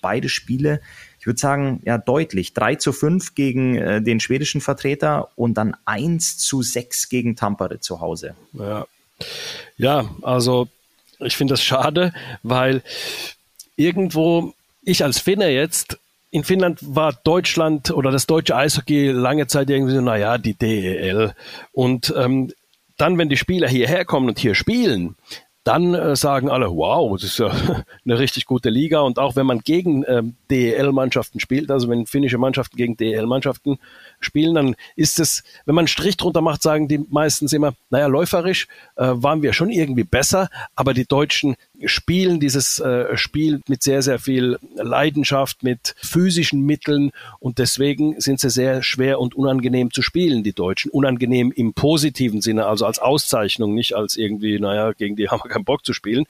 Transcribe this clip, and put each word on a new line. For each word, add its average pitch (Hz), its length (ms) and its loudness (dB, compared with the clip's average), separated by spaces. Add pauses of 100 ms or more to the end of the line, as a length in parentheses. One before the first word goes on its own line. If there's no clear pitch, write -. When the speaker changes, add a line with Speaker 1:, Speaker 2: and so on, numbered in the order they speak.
Speaker 1:
beide 123 300 -2
Spiele, 147 500 -2 (380)
ich - 80 -10
würd 117 120 -2
sagen, 139 460 0
ja, 117 140 0
deutlich. 123 560 -2
Drei 110 220 2
zu 147 160 0
fünf 170 420 -2
gegen, 131 420 0
äh, 107 240 0
den 113 200 2
schwedischen 139 420 -2
Vertreter 143 760 -2
und 117 220 2
dann 107 260 0
eins 156 540 -2
zu 135 240 -2
sechs - 480 -6
gegen 120 260 0
Tampere 101 440 -4
zu 85 200 -8
Hause. 82 340 -8 (200)
Speaker 2:
Ja. 104 320 -8 (920)
Ja, 139 320 2 (140)
also 123 460 2 (500)
ich 127 180 -6
find 135 140 0
das 139 120 2
schade, 151 520 0 (280)
weil 127 400 0 (960)
irgendwo 170 800 0 (280)
ich 180 220 0
als 131 140 0
Finne 196 320 2
jetzt, 143 480 -2 (320)
in 151 120 0
Finnland 185 380 2
war 147 320 0
Deutschland 156 800 0
oder 139 200 0
das 135 160 0
deutsche 160 300 2
Eishockey 143 540 2
lange 131 360 0
Zeit 139 220 0
irgendwie 135 260 2
so, 135 60 2
na 123 160 2
ja, 107 220 0
die 107 160 -2
D 110 320 0
E 92 100 -2
L. 95 380 0 (380)
Und, 127 440 0
ähm, 131 340 0 (460)
dann, 165 220 2
wenn 165 100 2
die 135 80 2
Spieler 170 320 0
hierher 131 360 2
kommen 131 240 2
und 110 100 -2
hier 131 160 2
spielen, 151 600 0 (480)
dann, 170 300 2
äh, 160 220 0
sagen 139 320 0
alle, 127 220 0
„Wow, 98 500 0
das 98 120 -6
ist - 60 -4
ja 110 100 2
<laughs> - 360 -2 (200)
eine 120 140 2
richtig - 280 -2
gute 123 240 0
Liga.“ 147 300 2
Und 131 180 2
auch 131 180 0
wenn 135 100 2
man 123 140 0
gegen, 156 480 0
ähm, 120 260 0 (160)
D-E-L-Mannschaften 131 880 0
spielt, 139 300 -2
also 127 180 2
wenn 117 180 0
finnische 131 320 0
Mannschaften 127 380 -2
gegen 120 200 -2
D-E-L-Mannschaften 123 840 -2 (420)
spielen, 160 340 0
dann 135 220 2 (200)
ist 160 240 0
es, - 240 -2 (220)
wenn 147 80 2
man 170 80 4
einen 156 60 2
Strich 185 280 -2
drunter 170 240 0
macht, 156 220 0
sagen 151 260 2
die 147 100 0 (120)
meistens 147 420 0
immer, 147 220 2 (160)
„Na 127 100 2
ja, 147 60 2
läuferisch, 170 640 0 (280)
äh, 127 160 0
waren 143 300 2
wir 131 100 2
schon 185 180 0
irgendwie 135 340 0
besser, 180 440 0 (260)
aber 131 200 0
die 123 120 0
Deutschen 139 500 0 (280)
spielen 180 560 0
dieses, 139 400 0
äh, 123 360 0
Spiel 151 500 0
mit 135 160 -2
sehr, 139 200 2
sehr 127 160 0
viel 127 400 0 (160)
Leidenschaft, 135 880 0
mit 127 360 -4
physischen 170 640 0
Mitteln 143 480 2 (280)
und 123 200 -4
deswegen 143 600 0
sind 135 200 0
sie 135 100 2
sehr 127 320 0
schwer 131 380 0
und 123 140 -2
unangenehm 127 560 2
zu 131 120 -4
spielen, 156 400 0
die 101 100 -2
Deutschen.“ - 380 -4
Unangenehm 127 600 2
im 117 220 -2
positiven 139 680 0
Sinne, 107 260 0
also 107 200 0
als 110 120 -2
Auszeichnung, 113 760 0
nicht 113 200 0
als 104 220 -2
irgendwie, 107 420 -2
„Na 101 160 -2
ja, 107 180 0
gegen 104 240 -6
die 104 120 -2
haben 120 140 -2
wir 120 60 -14
keinen 104 160 -4
Bock 139 220 -2
zu 127 80 -2
spielen.“ 123 360 -2